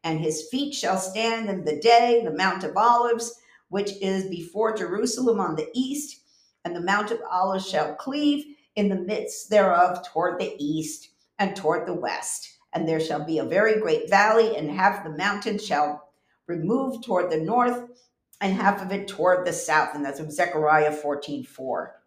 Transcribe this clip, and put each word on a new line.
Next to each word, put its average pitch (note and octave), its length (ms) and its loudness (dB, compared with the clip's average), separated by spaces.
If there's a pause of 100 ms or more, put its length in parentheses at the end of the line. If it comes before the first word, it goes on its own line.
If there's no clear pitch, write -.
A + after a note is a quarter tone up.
And D#3+ 140 -2
his D#3+ 280 -4
feet C#4 260 -4
shall F#3+ 240 -2
stand A3 520 -2
in F3 160 -4
the D3+ 120 -2
day, A#3 460 6
the D#3+ 80 -2
Mount F#3 320 0
of D#3+ 140 -2
Olives, A#3 640 2 (260)
which G3+ 240 -4 (100)
is F#3+ 280 -2
before G#3 460 -2
Jerusalem G#3 640 0
on D#3+ 160 -2
the D#3 160 -6
east, C4 480 -6 (420)
and F3 100 -8
the F3 60 -6
Mount G#3 320 0
of A3+ 180 -4
Olives F#3+ 380 0
shall D3 280 -2
cleave C#4+ 500 -2 (300)
in G3+ 120 2
the F#3 80 0
midst G3 540 -6
thereof F#3 580 4
toward F3 320 -2
the - 180 -4
east D#3 520 -6 (280)
and F#3+ 160 0
toward E3 320 0
the F#3 80 -6
west. - 560 -6 (220)
And D#3+ 160 -2
there D#3+ 140 0
shall D#3 240 -4
be D#3+ 140 -2
a - 60 -2
very G#3+ 360 2
great D#3+ 280 0
valley, A3 460 4
and D#3 160 -4
half F#3+ 320 2
the D#3+ 60 -8
mountain G3+ 500 -2
shall D3 520 -2 (360)
remove A3 560 -2
toward F3+ 260 0
the D#3+ 120 0
north, A#3+ 480 0 (520)
and F#3+ 120 0
half G3 280 2
of F#3+ 120 -6
it G3 120 -6
toward F3+ 400 2
the E3+ 60 0
south." D#3 420 0
And D3 120 -4
that's C3+ 140 -6
from D3+ 120 -10
Zechariah D3+ 640 2
fourteen C#3+ 500 -6
four. B2 640 -8